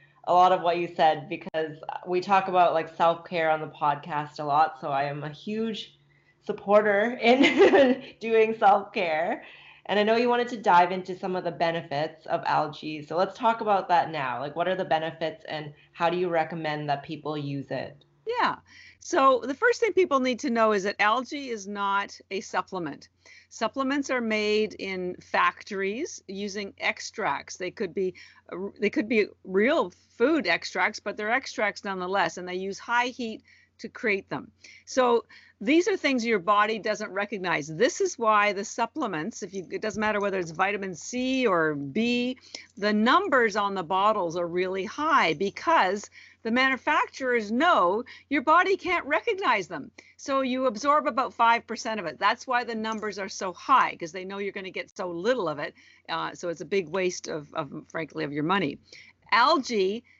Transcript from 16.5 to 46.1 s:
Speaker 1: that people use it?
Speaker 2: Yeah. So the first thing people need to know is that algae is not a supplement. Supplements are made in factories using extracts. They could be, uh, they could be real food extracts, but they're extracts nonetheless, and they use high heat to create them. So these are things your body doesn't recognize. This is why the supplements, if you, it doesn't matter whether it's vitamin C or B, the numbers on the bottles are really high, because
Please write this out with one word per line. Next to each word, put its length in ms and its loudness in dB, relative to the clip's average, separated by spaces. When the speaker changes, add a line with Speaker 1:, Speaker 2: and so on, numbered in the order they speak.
Speaker 1:
that 140 -2
people 340 -8
use 340 -8
it? 340 -8
Speaker 2:
Yeah. 160 0
So 440 4
the 100 -6
first 260 2
thing 120 0
people 280 2
need 200 0
to 100 -2
know 220 4
is 120 0
that 160 -4
algae 480 0
is 180 -8
not 520 -4
a 100 -4
supplement. 680 -6
Supplements 580 -2
are 120 0
made 540 0
in 460 -6
factories 1080 -2
using 500 -8
extracts. 800 -6
They 160 -8
could 200 -6
be, 220 -4
uh, 160 -8
they 80 0
could 200 -2
be 180 2
real 480 2
food 300 2
extracts, 540 -2
but 160 -8
they're 140 -4
extracts 540 -4
nonetheless, 520 -2
and 120 -10
they 60 -8
use 240 -8
high 280 0
heat 360 -8
to 100 -12
create 400 -4
them. 240 -10
So 400 2
these 280 4
are 80 0
things 280 0
your 140 2
body 400 2
doesn't 320 -4
recognize. 560 -4
This 340 0
is 180 -2
why 340 4
the 120 -6
supplements, 800 -6
if 100 -10
you, 180 -10
it 120 -6
doesn't 180 -6
matter 200 0
whether 180 -2
it's 120 -6
vitamin 440 -4
C 520 -2
or 280 2
B, 640 -2
the 160 0
numbers 640 4
on 180 0
the 80 -4
bottles 540 0
are 100 -2
really 380 -4
high, 500 2
because 720 0